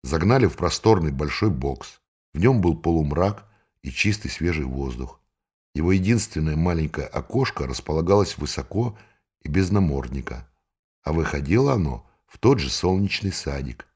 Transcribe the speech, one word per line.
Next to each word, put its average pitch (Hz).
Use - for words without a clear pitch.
Загнали 87
в 85
просторный 87
большой 76
бокс. 67
В 73
нем 120
был 87
полумрак 82
и 69
чистый 104
свежий 78
воздух. 65
Его 80
единственное 92
маленькое 80
окошко -
располагалось 85
высоко 98
и -
без 90
намордника, 67
а 78
выходило 82
оно 73
в -
тот 127
же 69
солнечный 95
садик. 69